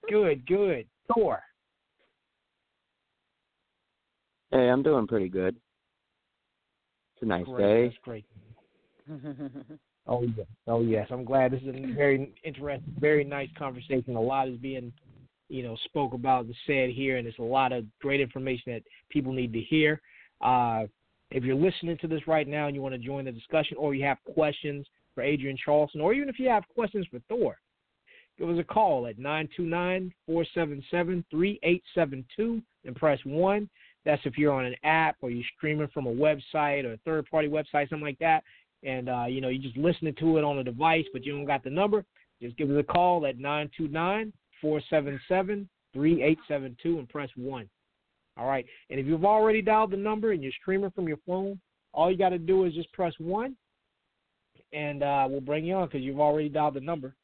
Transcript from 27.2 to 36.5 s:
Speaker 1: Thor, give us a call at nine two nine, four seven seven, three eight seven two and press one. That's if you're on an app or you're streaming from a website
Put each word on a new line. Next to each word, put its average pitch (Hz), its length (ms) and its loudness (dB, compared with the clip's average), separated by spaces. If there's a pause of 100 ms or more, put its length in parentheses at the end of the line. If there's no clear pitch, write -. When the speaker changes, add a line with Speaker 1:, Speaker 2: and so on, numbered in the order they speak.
Speaker 1:
Thor, 208 300 -2 (800)
give 170 100 -4
us 170 120 0
a 170 40 -2
call 160 440 2
at 107 100 -12
nine 151 400 -4
two 180 80 -2
nine, 180 480 -2 (140)
four 165 260 0
seven 147 380 -4
seven, 175 400 0
three 185 320 0
eight 175 180 2 (140)
seven 135 280 0 (120)
two 226 260 -2 (240)
and 127 100 -12
press 143 280 2
one. 190 440 0 (380)
That's 151 200 2
if 127 120 -2
you're 147 160 4
on 131 120 0
an 123 180 -6
app 156 380 2
or 123 100 -4
you're 120 120 -4 (140)
streaming 151 300 -2
from 139 180 -6
a 120 80 -2
website 143 720 0